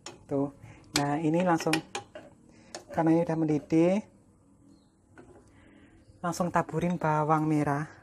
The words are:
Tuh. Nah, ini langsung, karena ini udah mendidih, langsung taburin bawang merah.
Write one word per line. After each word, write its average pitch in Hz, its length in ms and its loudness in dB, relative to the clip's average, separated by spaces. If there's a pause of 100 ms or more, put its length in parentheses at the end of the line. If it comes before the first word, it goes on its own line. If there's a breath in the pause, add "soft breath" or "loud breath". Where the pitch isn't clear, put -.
(320)
Tuh. 139 240 -2 (400 loud breath)
Nah, 143 240 -2
ini 165 240 2
langsung, 165 320 0 (1200 loud breath)
karena 165 160 2
ini 165 160 4
udah 160 80 -2
mendidih, 160 640 2 (2250 soft breath)
langsung 175 240 -2
taburin 170 480 -2
bawang 156 480 2
merah. 147 480 0 (100)